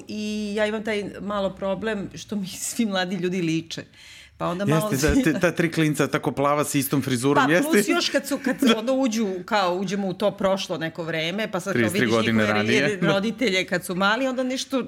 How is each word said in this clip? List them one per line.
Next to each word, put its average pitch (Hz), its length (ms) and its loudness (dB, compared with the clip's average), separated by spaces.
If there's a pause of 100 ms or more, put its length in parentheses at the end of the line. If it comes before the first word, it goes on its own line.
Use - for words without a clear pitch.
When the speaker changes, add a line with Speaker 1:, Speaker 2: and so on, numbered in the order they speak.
Speaker 1:
i 214 480 -6
ja 214 100 2
imam 214 180 -4
taj 208 200 -4 (160)
malo 196 300 -2
problem 196 640 -4
što - 220 -8
mi 196 100 -4 (140)
<laughs> - 100 -6
svi 226 160 0
mladi 185 300 -2
ljudi 180 260 -2
liče. 160 420 -4 (540)
Pa 165 80 -4
onda 175 200 -4
malo 160 260 4
Speaker 2:
Jeste, 135 160 4
da, 143 60 4
Speaker 1:
svi 262 80 6
Speaker 2:
te, 160 180 2
ta 170 120 4
tri 170 200 0
klinca 156 340 2
tako 147 260 -2
plava 143 320 2
sa 147 140 0
istom 135 240 2
frizurom, 135 440 2
Speaker 1:
Pa, 147 60 4
Speaker 2:
jeste? 180 180 4
Speaker 1:
plus 208 180 4
još 349 220 0
kad - 180 0
su, 277 160 -2
kad 254 180 0
Speaker 2:
<laughs> 262 60 6
Da. 220 100 4
Speaker 1:
onda 233 140 -2
uđu, 233 360 0 (160)
kao, 185 320 2
uđemo 196 320 -4
u 175 60 -4
to 202 160 0
prošlo 190 480 -2
neko 160 240 -6
vreme, 165 480 -4
pa 185 100 -4
sad 196 120 -6
kao - 0 -
Speaker 2:
Trideset 117 200 2
tri 196 80 0
Speaker 1:
vidiš 113 160 4
Speaker 2:
godine 113 260 2
Speaker 1:
njihove 107 160 2
Speaker 2:
ranije, 113 300 2
Speaker 1:
ri-, 180 120 -2
Speaker 2:
da. 180 120 2
Speaker 1:
roditelje 196 540 0
kad 180 180 -4
su 185 100 -6
mali, 208 320 2
onda 254 160 -2
nešto 254 440 -4